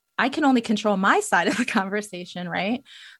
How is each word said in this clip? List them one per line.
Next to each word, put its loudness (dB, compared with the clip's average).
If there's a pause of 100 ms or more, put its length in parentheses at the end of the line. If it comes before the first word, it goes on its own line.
(180)
I 2
can 0
only 4
control 0
my 4
side 2
of 0
the 0
conversation, -4
right? -4 (360)